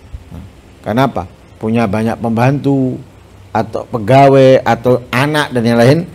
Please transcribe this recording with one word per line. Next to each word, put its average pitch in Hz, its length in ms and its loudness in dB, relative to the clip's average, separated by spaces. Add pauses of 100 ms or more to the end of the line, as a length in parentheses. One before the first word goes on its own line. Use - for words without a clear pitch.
(800)
Kenapa? 110 480 -4 (320)
Punya 113 240 -2
banyak 110 320 -2
pembantu, 131 800 -2 (560)
atau 110 360 -6
pegawai, 131 760 4
atau 120 480 0
anak, 143 400 -2
dan 120 120 -2
yang 117 160 0
lain 135 180 4 (160)